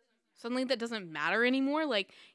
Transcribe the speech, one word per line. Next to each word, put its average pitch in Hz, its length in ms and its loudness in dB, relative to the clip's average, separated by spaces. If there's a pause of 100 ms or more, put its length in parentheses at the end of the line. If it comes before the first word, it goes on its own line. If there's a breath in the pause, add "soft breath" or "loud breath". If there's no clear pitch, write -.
(360)
Suddenly 247 300 -4
that 247 140 0
doesn't 220 320 -6
matter 170 340 2
anymore. 269 400 2
Like, 214 260 0 (240 loud breath)